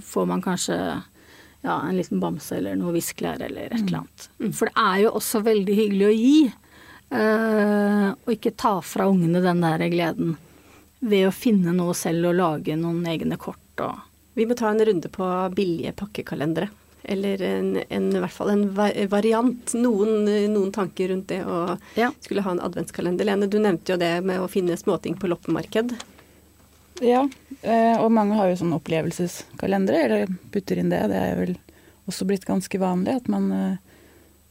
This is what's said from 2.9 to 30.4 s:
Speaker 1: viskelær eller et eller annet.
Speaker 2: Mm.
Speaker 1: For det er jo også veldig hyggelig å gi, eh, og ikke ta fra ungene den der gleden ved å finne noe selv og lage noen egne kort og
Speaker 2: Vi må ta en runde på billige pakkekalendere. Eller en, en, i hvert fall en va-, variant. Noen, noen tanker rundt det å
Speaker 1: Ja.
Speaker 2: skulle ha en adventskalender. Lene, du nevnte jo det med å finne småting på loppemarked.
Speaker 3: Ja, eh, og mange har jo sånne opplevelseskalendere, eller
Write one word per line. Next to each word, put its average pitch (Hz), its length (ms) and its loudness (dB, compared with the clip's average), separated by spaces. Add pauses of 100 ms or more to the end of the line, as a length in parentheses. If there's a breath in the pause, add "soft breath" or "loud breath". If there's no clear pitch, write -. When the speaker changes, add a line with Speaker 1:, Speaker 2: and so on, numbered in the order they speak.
Speaker 1:
viskelær 170 480 -4
eller - 300 -10
et 233 80 -4
eller 180 220 -2
annet. - 260 -18 (120)
Speaker 2:
Mm. 220 140 -4
Speaker 1:
For 226 140 -2
det - 100 -4
er 202 220 4
jo 214 120 6
også 214 320 -2
veldig 208 340 2
hyggelig 202 300 2
å 220 100 6
gi, 269 360 6 (580 loud breath)
eh, 208 1000 2
og - 240 -6
ikke 226 200 -2
ta 220 260 2
fra 196 280 0
ungene 180 320 4
den 175 200 2
der 165 280 0
gleden 170 460 -2 (640 soft breath)
ved 208 280 4
å 190 60 2
finne 185 400 2
noe 175 220 0
selv 170 340 0
og 175 80 2
lage 156 400 0
noen 170 300 -2
egne 165 300 -4
kort - 200 -12 (220)
og - 180 -6 (380)
Speaker 2:
Vi 220 100 2
må 233 100 0
ta 233 140 0
en 214 100 2
runde 214 320 2
på 185 140 -4 (240)
billige 180 420 -2
pakkekalendere. 170 800 -6 (340)
Eller 196 400 -4
en, 190 300 -2 (160)
en, 196 160 -2 (100)
i 190 60 0
hvert 185 100 -4
fall - 200 -4
en 202 180 2
va-, 202 240 0 (160)
variant. 220 680 0
Noen, 220 480 2 (300)
noen 196 180 2
tanker 185 400 -4
rundt 190 160 -4
det 185 160 -6
å 180 320 -4 (200 loud breath)
Speaker 1:
Ja. 240 160 0 (100)
Speaker 2:
skulle 196 200 -4
ha 196 100 -2
en 180 120 -2
adventskalender. 175 640 -2
Lene, 202 220 2
du 208 100 2
nevnte 202 320 2
jo 185 60 2
det 175 260 2
med 185 160 0
å 185 80 -2
finne 180 320 2
småting - 400 -2
på 196 80 -2
loppemarked. 170 640 -2 (1120 soft breath)
Speaker 3:
Ja, 247 240 4 (360)
eh, 226 380 4
og 220 120 4
mange 214 280 4
har 190 80 4
jo 180 140 2
sånne 170 180 0
opplevelseskalendere, 180 1300 -2
eller 208 260 0 (200)